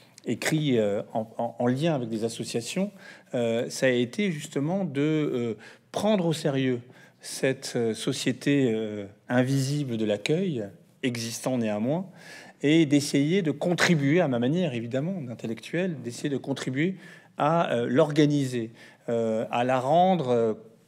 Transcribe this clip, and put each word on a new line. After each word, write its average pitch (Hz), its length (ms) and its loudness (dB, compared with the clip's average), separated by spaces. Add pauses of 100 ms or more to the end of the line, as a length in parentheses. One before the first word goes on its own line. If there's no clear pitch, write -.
(240)
écrit, 135 540 0
euh, 104 240 0 (100)
en, 113 240 -6
en, 117 220 -6
en 123 80 0
lien 147 280 2
avec 120 140 -4
des 113 160 -4
associations, 120 680 -4 (440)
euh, 117 340 0
ça - 160 -4
a 131 60 6
été 123 420 0
justement 156 540 -4
de, 139 160 -2
euh, 143 520 0 (380)
prendre 202 320 2
au 165 80 2
sérieux 135 480 0 (400)
cette, - 560 -2
euh, 113 160 0
société, 131 800 0
euh, 107 320 -4 (240)
invisible 131 680 0
de 110 80 0
l'accueil, 131 580 0 (380)
existant 120 560 -2
néanmoins, 117 480 0 (600)
et 160 200 6
d'essayer 143 560 2
de 151 80 0
contribuer, 165 720 2
à 151 60 2
ma 123 100 0
manière 147 340 0
évidemment 131 480 -4
d'intellectuel, 135 840 -6
d'essayer 120 280 -6
de 131 80 -2
contribuer 143 580 -2 (400)
à, 165 380 2
euh, 120 120 0
l'organiser, 143 840 4 (380)
euh, 113 420 0
à 120 140 2
la 127 160 2
rendre, 165 480 4
euh, 117 260 2 (340)